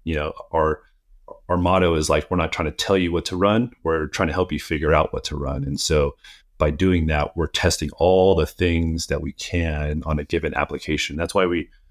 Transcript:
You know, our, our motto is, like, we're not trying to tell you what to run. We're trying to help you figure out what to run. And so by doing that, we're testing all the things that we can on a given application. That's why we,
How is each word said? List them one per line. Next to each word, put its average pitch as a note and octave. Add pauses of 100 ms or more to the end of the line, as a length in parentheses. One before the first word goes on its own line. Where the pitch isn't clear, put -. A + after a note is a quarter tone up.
You E2
know, D2+ (200)
our, D#2 (720)
our F2+
motto F2
is, D2+
like, D#2
we're F2+
not D#2+
trying D#2
to D2+
tell -
you F2+
what E2
to F#2
run. G#2+ (100)
We're D#2+
trying E2
to D2+
help F2+
you D2
figure D#2
out D#2
what E2+
to D2+
run. C#2
And C#2
so D2 (420)
by D#2
doing E2+
that, D2+
we're D#2+
testing D#2
all F#2
the D#2+
things E2
that D2
we D2+
can D2+
on D2+
a D2
given D#2
application. D2
That's E2
why F#2+
we, E2+ (220)